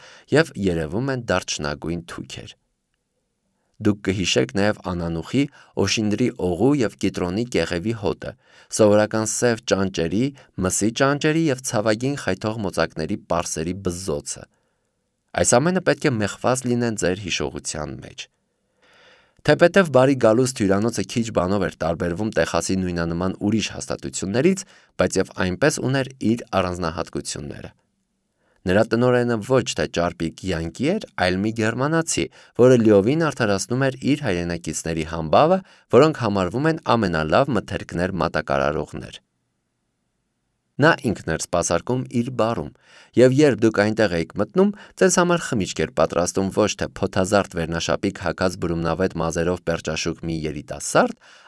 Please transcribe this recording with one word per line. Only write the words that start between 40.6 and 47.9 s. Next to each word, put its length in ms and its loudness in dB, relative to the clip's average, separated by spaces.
Նա 120 6
ինքն 320 -4
էր 100 -2
սպասարկում 640 -2
իր 240 -2
բարում, 380 -2
և 180 8
երբ 300 4
դուք 140 4
այնտեղ 360 2
էիք 220 -4
մտնում, 320 2
ձեզ 260 2
համար 240 2
խմիչք 400 -2
էր 80 -2
պատրաստում 640 0
ոչ 160 2
թե 200 -4
փոթազարդ 680 -2
վերնաշապիկ 640 -2